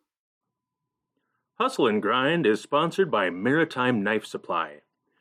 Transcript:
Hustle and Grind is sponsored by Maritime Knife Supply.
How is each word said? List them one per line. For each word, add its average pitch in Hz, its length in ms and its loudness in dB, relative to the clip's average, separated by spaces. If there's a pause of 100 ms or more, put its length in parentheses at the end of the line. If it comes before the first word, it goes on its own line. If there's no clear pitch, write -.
(1500)
Hustle 226 340 0
and 107 140 2
Grind 131 440 0
is 107 140 4
sponsored 165 500 0
by 101 200 0
Maritime 127 760 0
Knife 104 220 -2
Supply. 80 560 -8 (400)